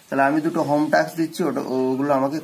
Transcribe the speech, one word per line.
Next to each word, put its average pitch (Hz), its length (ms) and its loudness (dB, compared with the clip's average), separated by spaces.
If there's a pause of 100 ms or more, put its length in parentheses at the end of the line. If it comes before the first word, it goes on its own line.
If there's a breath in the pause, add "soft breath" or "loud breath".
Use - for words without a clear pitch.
তাহলে 135 220 0
আমি 151 180 2
দুটো 165 220 0
home 147 140 2 (100)
টাস্ক 156 280 2
দিচ্ছি, 160 280 -4
ওটা, 135 140 -2 (120)
ওগুলো 131 440 0
আমাকে 139 260 0